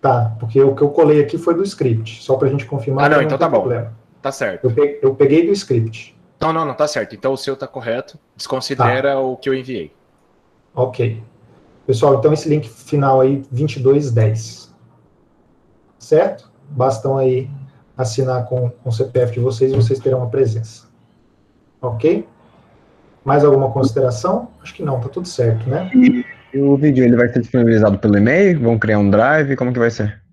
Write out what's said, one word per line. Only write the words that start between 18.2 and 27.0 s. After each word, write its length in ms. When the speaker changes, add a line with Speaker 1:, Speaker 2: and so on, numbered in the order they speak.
Speaker 1:
com, 240
com 200
o 20
C 140
P 160
F 120
de 60
vocês 320
e 40
vocês 220
terão 240
a 60
presença. 580
Ok? 460
Mais 200
alguma 280
consideração? 800
Acho 140
que 80
não, 180
tá 80
tudo 180
certo, 400
né? 280
Speaker 3:
E, 280
e 60
o 180
vídeo, 260